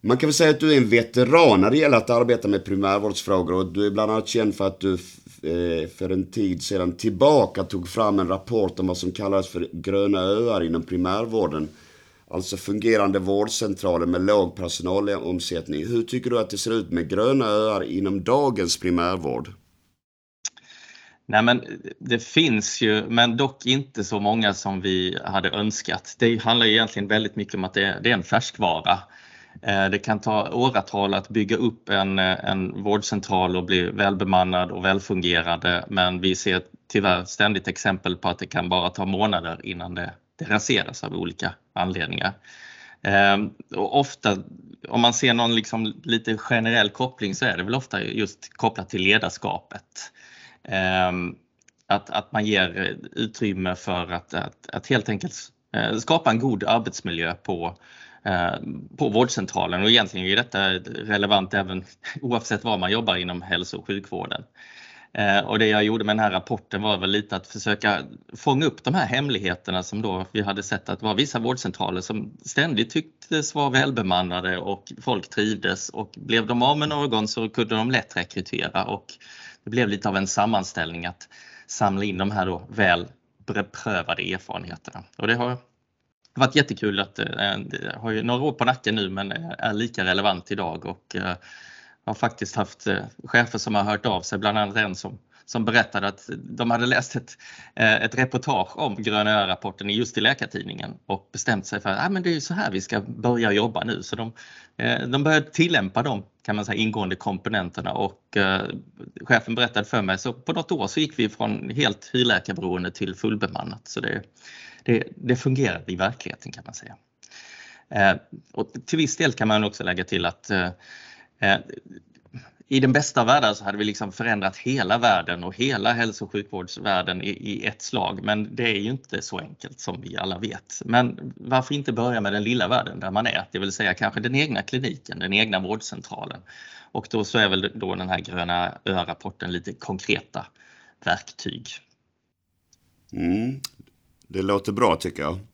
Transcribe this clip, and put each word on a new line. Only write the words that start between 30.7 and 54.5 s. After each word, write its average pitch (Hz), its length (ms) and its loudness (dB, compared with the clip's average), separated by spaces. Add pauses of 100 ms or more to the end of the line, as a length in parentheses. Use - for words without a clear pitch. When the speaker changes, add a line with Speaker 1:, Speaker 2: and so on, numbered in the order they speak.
Speaker 2:
att 95 140 -2
bygga 104 280 2
upp 117 320 -2
en, 98 300 2
eh, 92 260 2
en 95 380 -2
vårdcentral 98 720 0
och 90 80 0
bli 92 180 2
välbemannad 92 880 2
och 90 140 -6
välfungerande, 87 1040 0
men 90 320 0
vi 92 140 2
ser 92 280 0 (260)
tyvärr 90 360 2
ständigt 104 440 -2
exempel 92 480 -2
på - 120 -4
att 87 100 -2
det 92 80 -10
kan 87 220 -4
bara 90 220 0
ta 95 140 -8
månader 95 600 -2
innan 87 280 -10
det, 90 180 -8 (260)
det 160 60 -8
raseras - 600 0
av 98 100 -8
olika 90 400 -6 (180)
anledningar. 90 600 -2 (680)
Ehm, 98 480 6 (260)
och 101 220 0
ofta, 110 380 0 (520)
om 117 120 0
man 120 140 4
ser 123 200 2
någon 117 200 2
liksom 110 500 -4
lite 113 340 0
generell 113 520 2
koppling, 117 440 -4
så 131 100 -4
är 101 120 0
det 87 60 -4
väl 107 120 -2
ofta 127 280 -4
just 107 500 -6
kopplat 98 360 -2
till 92 140 -4
ledarskapet. - 1120 -2 (520)
Ehm, 92 680 0 (520)
att, 101 240 0
att - 220 -4
man 107 140 0
ger, 95 340 2
eh, - 280 -4 (140)
utrymme 95 520 -2
för 90 380 -4
att, 87 220 -8
att, - 380 -8